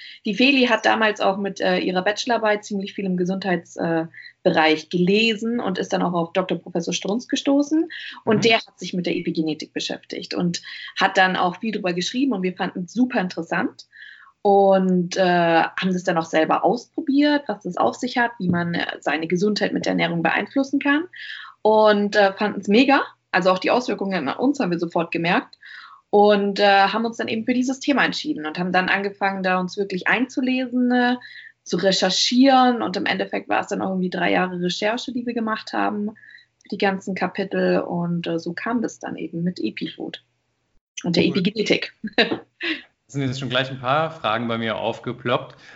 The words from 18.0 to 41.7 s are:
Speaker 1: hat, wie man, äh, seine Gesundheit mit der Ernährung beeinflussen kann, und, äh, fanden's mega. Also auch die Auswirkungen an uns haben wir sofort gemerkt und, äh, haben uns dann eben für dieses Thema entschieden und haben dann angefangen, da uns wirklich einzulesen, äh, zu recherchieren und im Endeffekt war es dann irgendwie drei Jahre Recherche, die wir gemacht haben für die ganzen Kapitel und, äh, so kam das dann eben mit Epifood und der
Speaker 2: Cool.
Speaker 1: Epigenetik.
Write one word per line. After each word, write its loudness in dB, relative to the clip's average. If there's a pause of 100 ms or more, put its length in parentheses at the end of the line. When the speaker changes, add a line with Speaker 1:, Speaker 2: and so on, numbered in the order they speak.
Speaker 1:
hat, 2
wie -2
man, 0
äh, -2 (160)
seine -2
Gesundheit 0
mit -2
der 0
Ernährung 0
beeinflussen 0
kann, 2 (640)
und, 6
äh, 6
fanden's -4
mega. 6 (300)
Also 4
auch 2
die 0
Auswirkungen -2
an -4
uns 0
haben 0
wir -2
sofort -2
gemerkt -2 (520)
und, 4
äh, 4
haben 4
uns -4
dann -4
eben -4
für 0
dieses -2
Thema 2
entschieden -4
und -6
haben -2
dann 2
angefangen, -2
da 2
uns -6
wirklich -4
einzulesen, 0
äh, 2 (500)
zu -4
recherchieren 4
und -4
im -4
Endeffekt -4
war 2
es -4
dann -4
irgendwie -2
drei -2
Jahre 0
Recherche, -2
die -6
wir -4
gemacht -4
haben -2 (500)
für -20
die -6
ganzen -2
Kapitel 0
und, -4
äh, -2
so -8
kam -4
das -6
dann -10
eben -8
mit -4
Epifood -8 (800)
und 0
der 4
Speaker 2:
Cool. 2
Speaker 1:
Epigenetik. -2 (220)